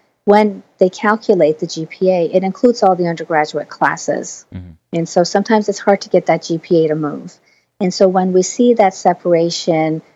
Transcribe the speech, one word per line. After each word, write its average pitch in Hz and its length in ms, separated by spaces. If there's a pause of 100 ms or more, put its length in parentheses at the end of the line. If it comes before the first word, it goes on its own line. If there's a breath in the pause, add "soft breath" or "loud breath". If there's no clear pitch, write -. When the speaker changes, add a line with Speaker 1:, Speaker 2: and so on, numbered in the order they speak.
(240 soft breath)
Speaker 1:
when 208 380 (160)
they 185 100
calculate 208 720
the 175 80
G 160 200
P 185 240
A, 175 140
it 185 200
includes 226 380
all 190 140
the 175 100
undergraduate 156 600
classes. - 840
Speaker 2:
Mm-hmm. 90 160 (220)
Speaker 1:
And 170 160
so 175 160
sometimes 208 440
it's 196 100
hard 196 240
to - 60
get 175 180
that 165 160
G 165 160
P 160 260
A 151 40
to 151 60
move. 160 400 (460)
And 185 120
so 196 160
when 185 240
we 185 100
see 240 320
that 196 200
separation, 165 1080 (160 soft breath)